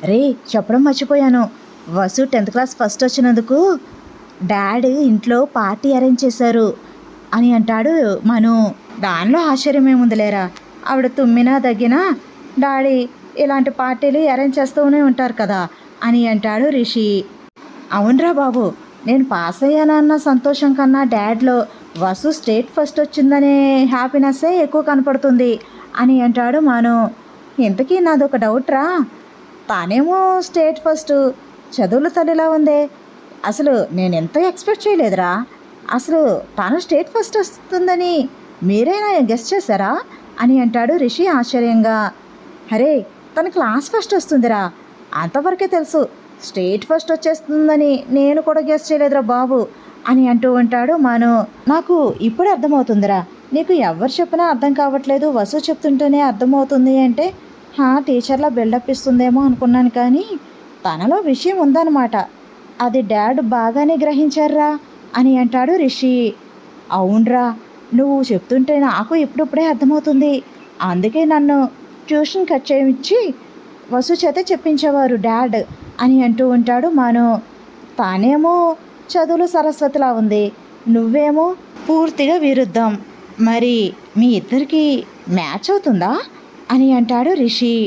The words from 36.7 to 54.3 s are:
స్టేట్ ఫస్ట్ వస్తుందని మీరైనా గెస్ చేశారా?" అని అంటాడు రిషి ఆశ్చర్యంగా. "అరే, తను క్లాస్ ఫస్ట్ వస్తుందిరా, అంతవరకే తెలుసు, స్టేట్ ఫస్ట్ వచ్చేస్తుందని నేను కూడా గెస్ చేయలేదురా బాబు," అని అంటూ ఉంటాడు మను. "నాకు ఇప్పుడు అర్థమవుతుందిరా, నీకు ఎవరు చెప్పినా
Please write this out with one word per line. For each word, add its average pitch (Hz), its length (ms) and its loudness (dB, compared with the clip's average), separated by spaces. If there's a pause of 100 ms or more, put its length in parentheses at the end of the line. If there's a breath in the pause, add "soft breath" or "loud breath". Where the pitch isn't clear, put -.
స్టేట్ 330 280 -2
ఫస్ట్ - 300 -4
వస్తుందని 359 720 -4 (500)
మీరైనా 269 460 0 (220)
గెస్ 226 180 -4
చేశారా?" 214 440 -2 (480 loud breath)
అని 247 200 4
అంటాడు 240 340 0
రిషి 302 320 -2
ఆశ్చర్యంగా. 233 720 0 (760)
"అరే, 254 200 2 (400)
తను 339 180 -4
క్లాస్ 269 420 -2
ఫస్ట్ 403 220 -2
వస్తుందిరా, 240 460 0 (540)
అంతవరకే 285 520 -4
తెలుసు, 320 360 -2 (420)
స్టేట్ 190 400 -4
ఫస్ట్ 320 280 -2
వచ్చేస్తుందని 302 800 0 (180)
నేను 285 320 2
కూడా 311 180 0
గెస్ 302 280 -2
చేయలేదురా 285 320 0
బాబు," 247 380 -2 (500 loud breath)
అని 254 200 4
అంటూ 240 240 2
ఉంటాడు 247 400 0
మను. 240 400 2 (360)
"నాకు 339 280 2 (240)
ఇప్పుడు 226 300 0
అర్థమవుతుందిరా, 240 720 0 (320)
నీకు 330 200 0 (160)
ఎవరు 180 320 -2
చెప్పినా 339 240 0